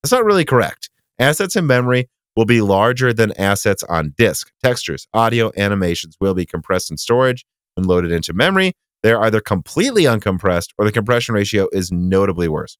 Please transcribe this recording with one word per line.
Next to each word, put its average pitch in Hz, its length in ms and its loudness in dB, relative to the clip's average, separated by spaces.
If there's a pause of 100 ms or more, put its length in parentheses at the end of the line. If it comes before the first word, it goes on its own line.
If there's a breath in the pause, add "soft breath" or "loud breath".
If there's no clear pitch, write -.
That's - 80 0
not 247 120 2
really 196 200 2
correct. - 460 -2 (280)
Assets 156 380 0
in 175 100 0
memory 123 440 2 (260)
will 113 80 2
be 117 160 4
larger 117 520 2
than 110 280 0
assets 98 440 0
on 78 340 -4
disk. 101 340 0 (100)
Textures, 123 520 -4
audio, 113 420 0
animations 95 640 -2
will 95 140 0
be 90 100 -2
compressed 90 460 -4
in 78 80 -10
storage 127 480 0 (280)
and 92 120 -4
loaded 87 260 2
into 82 220 -4
memory. 185 400 0 (280)
They're 110 200 4
either 107 180 2
completely 196 600 -2
uncompressed 98 760 0
or 104 60 0
the 107 80 0
compression 117 420 -2
ratio 101 380 0
is 92 180 -4
notably 90 580 0
worse. - 320 -6